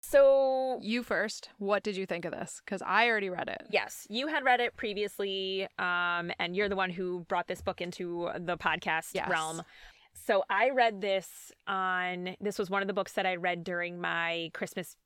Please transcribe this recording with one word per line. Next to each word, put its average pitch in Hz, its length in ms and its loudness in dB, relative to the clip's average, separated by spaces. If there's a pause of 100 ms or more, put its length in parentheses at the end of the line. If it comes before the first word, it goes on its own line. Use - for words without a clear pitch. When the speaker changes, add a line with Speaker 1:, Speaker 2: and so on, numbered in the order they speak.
Speaker 1:
So 269 800 6
Speaker 2:
You 233 220 -2
first. 208 560 -2
What 202 240 2
did 208 120 -2
you 190 120 -4
think 175 180 -6
of 165 80 -4
this? - 340 -8
'Cause 196 140 -4
I 214 300 4
already 208 180 0
read 180 200 -4
it. - 200 -10
Speaker 1:
Yes, - 400 -2
you 247 200 -2
had 302 140 -2
read 254 180 6
it 214 140 0
previously, 196 920 -4 (100)
um, 175 600 0
and 175 180 -2
you're 202 140 0
the 196 60 -2
one 190 120 0
who 180 400 -4
brought 175 180 -2
this 180 140 -6
book 180 220 -4
into 175 560 -4
the 175 180 -4
podcast 160 560 -2
Speaker 2:
Yes. - 160 -4
Speaker 1:
realm. 160 340 -2 (520)
So 196 340 2
I 220 220 4
read 233 320 4
this 196 500 -2 (140)
on, 185 760 0
this 202 180 -2
was 185 120 -2
one 196 120 2
of 196 60 -2
the 202 60 -2
books 190 200 -2
that 196 120 2
I 185 100 0
read 175 280 0
during 175 360 -4
my 170 540 0
Christmas - 520 -8